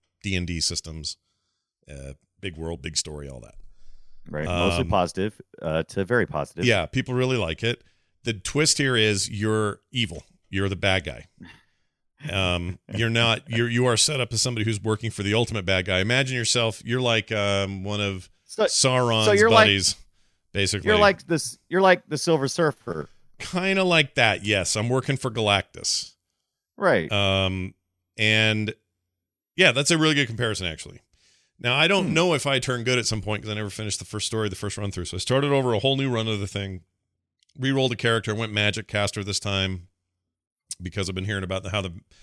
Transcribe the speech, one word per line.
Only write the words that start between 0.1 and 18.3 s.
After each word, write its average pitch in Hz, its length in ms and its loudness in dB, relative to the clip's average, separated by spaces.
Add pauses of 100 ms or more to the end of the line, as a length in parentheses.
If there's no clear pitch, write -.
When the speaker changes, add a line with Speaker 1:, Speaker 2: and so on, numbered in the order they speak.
Speaker 1:
D 95 120 0
and 90 120 0
D 85 120 -4
systems, 80 560 -6 (720)
uh, 69 240 -14 (280)
big 90 160 -10
world, 80 240 -8
big 78 160 -8
story, 73 320 -8
all 64 120 -16
that. - 140 -20 (720)
Speaker 2:
Right. 76 180 -4
Mostly 85 360 0
Speaker 1:
Um, 82 80 -2
Speaker 2:
positive, 95 500 0 (220)
uh, 80 220 -2
to - 200 -4
very 110 220 2
positive. 76 400 -6
Speaker 1:
Yeah, 101 220 2
people 127 260 -4
really 127 240 0
like 82 260 -4
it. - 200 -4 (400)
The 117 100 -2
twist 147 460 0
here 131 180 2
is 107 320 2
you're 107 520 -2 (100)
evil. 92 320 -4 (260)
You're 95 200 -2
the 98 60 -2
bad 92 300 0
guy. 58 220 -12 (1040)
Um, 90 560 -2
Speaker 2:
<laughs> - 80 -10
Speaker 1:
you're 110 140 0
not. 117 400 2
You're, 117 200 0
you 120 160 2
are 120 120 4
set 147 240 2
up 117 120 -4
as 110 80 0
somebody 117 240 0
who's 107 160 -2
working 110 300 -2
for - 120 -8
the 101 100 2
ultimate 113 320 0
bad 92 200 2
guy. 92 140 0
Imagine 127 380 0
yourself. 113 480 0
You're 120 160 -2
like, 113 300 0
um, 98 520 0
one 104 180 -4
of 98 280 -4 (160)